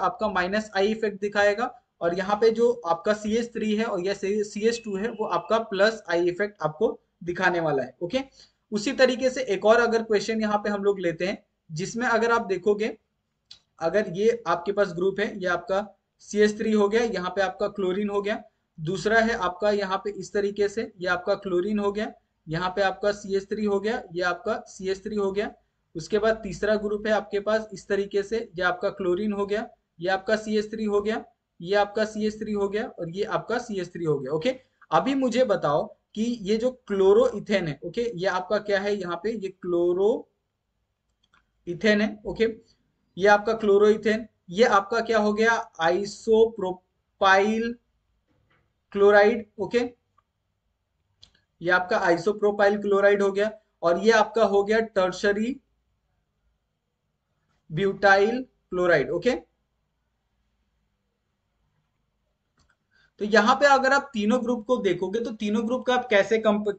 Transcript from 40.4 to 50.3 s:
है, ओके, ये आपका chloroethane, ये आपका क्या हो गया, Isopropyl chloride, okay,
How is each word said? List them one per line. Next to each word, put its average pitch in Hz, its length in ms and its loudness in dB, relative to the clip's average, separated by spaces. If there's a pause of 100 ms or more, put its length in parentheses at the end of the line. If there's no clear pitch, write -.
है, 214 260 -2
ओके, 202 180 -2 (720)
ये 185 120 4
आपका 208 260 4
chloroethane, 214 720 4 (240)
ये 190 160 4
आपका 233 360 2
क्या 226 160 0
हो 208 140 2
गया, 220 200 2 (280)
Isopropyl 202 1900 0 (1160)
chloride, 208 540 6 (120)
okay, 208 200 -2 (1800)